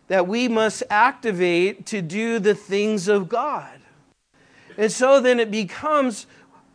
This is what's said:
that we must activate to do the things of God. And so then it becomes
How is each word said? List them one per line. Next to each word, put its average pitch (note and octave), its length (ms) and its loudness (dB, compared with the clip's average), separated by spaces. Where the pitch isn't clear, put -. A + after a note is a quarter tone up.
that F#3 180 2
we A#3 220 -2
must A3 400 0
activate G3 960 0
to G#3+ 160 -6
do A3 380 -4
the G3+ 160 2
things G3+ 540 -4
of G3+ 200 0
God. A3+ 520 -6
And G#3 120 0
so C4+ 300 4
then B3 180 2
it A3 120 0
becomes B3 760 -2